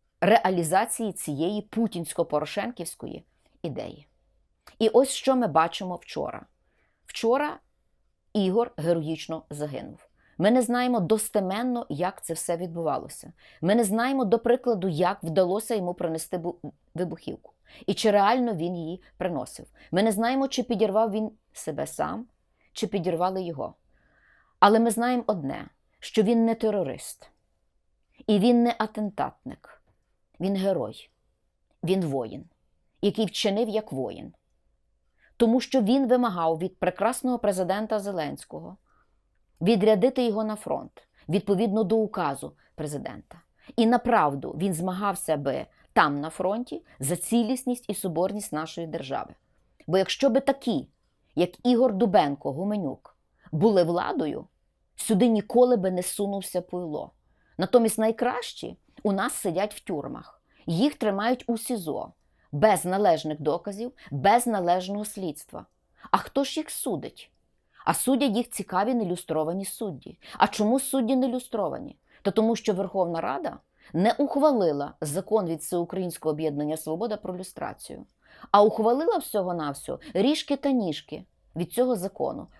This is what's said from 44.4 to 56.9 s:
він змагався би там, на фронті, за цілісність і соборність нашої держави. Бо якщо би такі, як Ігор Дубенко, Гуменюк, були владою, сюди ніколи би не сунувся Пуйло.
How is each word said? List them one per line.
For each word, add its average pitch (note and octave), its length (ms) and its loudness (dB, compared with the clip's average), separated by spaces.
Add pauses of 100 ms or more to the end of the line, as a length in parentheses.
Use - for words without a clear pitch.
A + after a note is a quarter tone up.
він F#3 160 0
змагався F#3 600 -2
би C#3 300 -4 (260)
там, C#3+ 280 2
на D#3 100 -6
фронті, A#3 540 -6 (160)
за C#3 160 -2
цілісність A#3+ 720 0
і G3+ 60 -4
соборність F#3+ 580 -2
нашої D#3+ 340 -6
держави. D3 480 -8 (520)
Бо F3 120 2
якщо G#3 320 2
би C4 100 4
такі, B3+ 480 -2 (460)
як F3 320 0
Ігор A#3+ 280 4
Дубенко, E3+ 580 2
Гуменюк, F#3 640 -6 (360)
були F#3 300 6
владою, E3+ 640 -2 (500)
сюди A3+ 320 4
ніколи A#3 480 4
би F#3 140 0
не F#3 120 -2
сунувся G3 600 -4
Пуйло. F3 480 -8 (480)